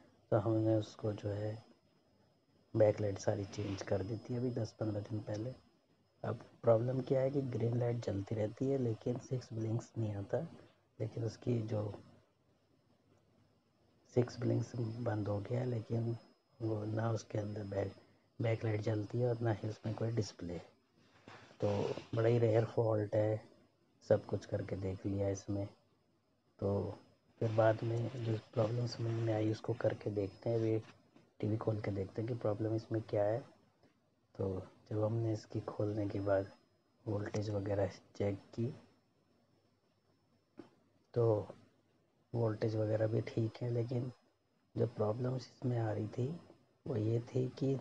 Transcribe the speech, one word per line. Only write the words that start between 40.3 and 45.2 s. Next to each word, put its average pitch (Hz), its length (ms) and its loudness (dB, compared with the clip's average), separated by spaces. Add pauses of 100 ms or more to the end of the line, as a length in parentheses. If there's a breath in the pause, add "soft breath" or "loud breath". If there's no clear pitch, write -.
तो 113 340 4 (840)
voltage 110 420 2
वगैरह 110 320 2
भी 113 160 0
ठीक - 380 -2
है, 123 100 -2
लेकिन 123 400 0 (640)
जो 117 140 2
problems 123 580 0